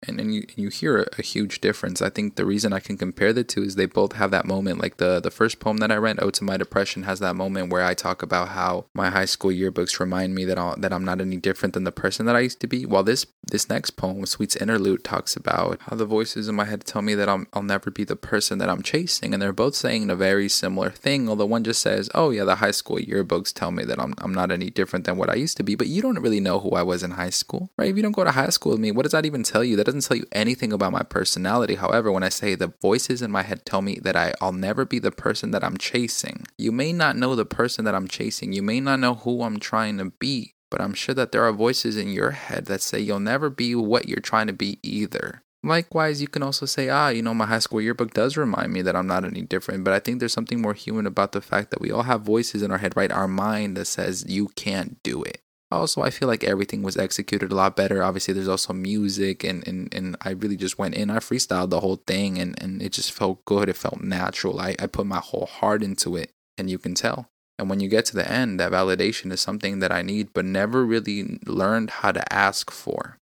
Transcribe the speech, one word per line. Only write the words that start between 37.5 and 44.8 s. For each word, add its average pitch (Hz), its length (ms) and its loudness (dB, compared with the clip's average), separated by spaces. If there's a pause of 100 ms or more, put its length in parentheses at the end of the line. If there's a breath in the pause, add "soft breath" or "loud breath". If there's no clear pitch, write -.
that 107 100 2
I'm 95 140 0
chasing. 107 440 -4
You 98 100 -2
may 110 180 0
not 135 200 0
know 123 140 4
who 120 280 -2
I'm 107 180 -4
trying 107 380 0
to 95 200 -6
be, 123 340 -4 (180)
but - 100 -4
I'm 98 140 -2
sure - 200 -4
that 127 180 -2
there 110 120 4
are 113 80 4
voices 113 440 2
in 98 120 -2
your 101 240 0
head - 340 -8
that 98 160 -2
say - 160 -2
you'll 104 220 0
never 135 300 0
be 120 240 -2
what 117 340 2
you're - 120 -2
trying 110 280 2
to 101 40 -2
be 101 300 -4